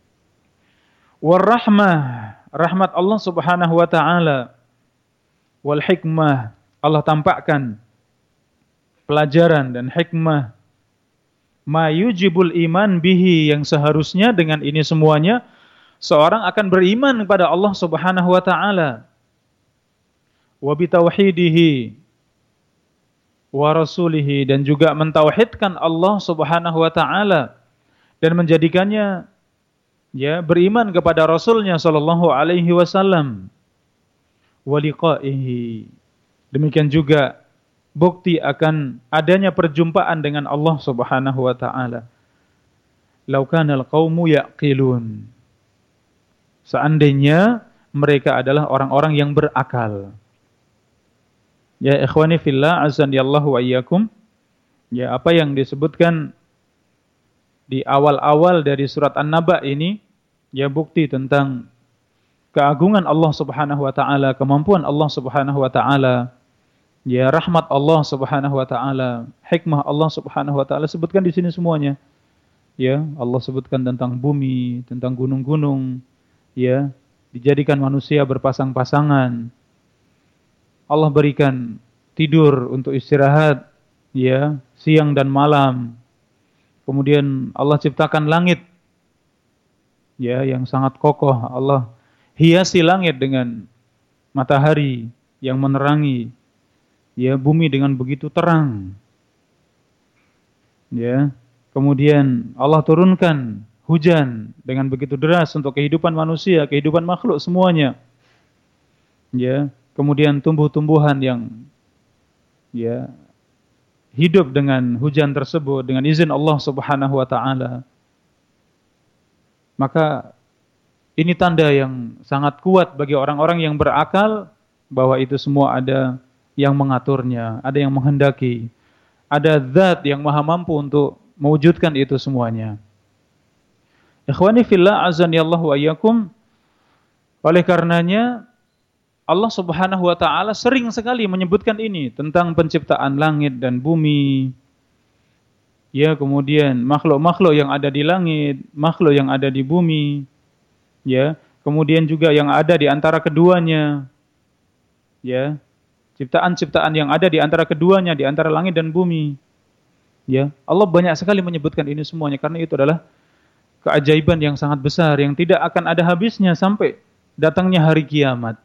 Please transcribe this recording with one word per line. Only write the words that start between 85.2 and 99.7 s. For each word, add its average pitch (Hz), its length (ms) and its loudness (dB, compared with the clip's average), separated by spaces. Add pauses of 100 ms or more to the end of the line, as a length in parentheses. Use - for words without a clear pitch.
malam. 139 640 2 (880)
Kemudian 139 720 0
Allah 143 240 0
ciptakan 151 480 -2
langit, 175 320 2 (1600)
ya, 127 240 -4
yang 127 240 -4
sangat 135 320 -2
kokoh. 143 400 2 (160)
Allah 131 320 0 (480)
hiasi 170 480 4
langit 170 320 2
dengan 127 480 -4 (720)
matahari 139 720 0 (320)
yang 131 160 -4
menerangi, 139 800 -2 (800)
ya, 127 180 0
bumi 151 320 0
dengan 139 300 -2
begitu 135 320 -8
terang. 147 640 -2 (2000)